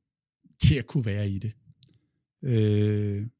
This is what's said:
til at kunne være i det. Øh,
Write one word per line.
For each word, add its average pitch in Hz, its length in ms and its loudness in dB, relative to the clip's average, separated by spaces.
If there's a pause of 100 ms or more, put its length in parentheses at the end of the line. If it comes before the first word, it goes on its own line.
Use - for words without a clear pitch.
(640)
til 139 120 6
at 123 120 -4
kunne 135 180 -2
være 101 260 -2
i 98 80 -4
det. 107 140 -8 (880)
Øh, 104 840 0 (140)